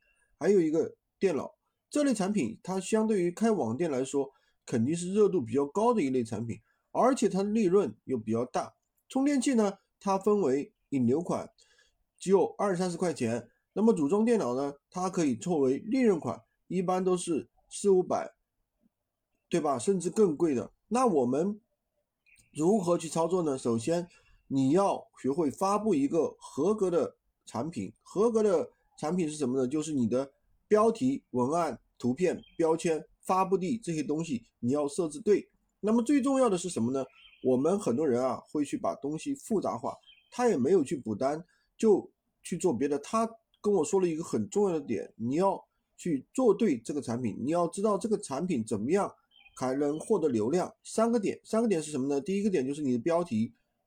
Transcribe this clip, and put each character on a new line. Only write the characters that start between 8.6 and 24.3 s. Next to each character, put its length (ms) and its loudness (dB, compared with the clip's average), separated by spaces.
充 160 0
电 160 2
器 140 2
呢， 240 2
它 180 -2
分 240 2
为 300 0
引 180 2
流 140 2
款， 280 -6
只 100 -8
有 160 6
二 180 0
三 140 -2
十 60 -6
块 160 -2
钱； 380 -4
那 80 -2
么 100 6
组 160 2
装 160 2
电 140 2
脑 180 -2
呢， 200 -4
它 180 -4
可 160 0
以 100 0
作 260 -4
为 180 2
利 220 -2
润 180 4
款， 200 -6
一 160 -2
般 200 0
都 140 2
是 320 -4
四 220 -2
五 140 6
百， 280 -4
对 100 0
吧？ 200 -2
甚 200 0
至 120 -4
更 260 2
贵 160 0
的。 180 -4
那 200 2
我 180 2
们 340 -2
如 260 2
何 180 0
去 120 -6
操 180 0
作 160 0
呢？ 140 0
首 200 0
先， 300 -2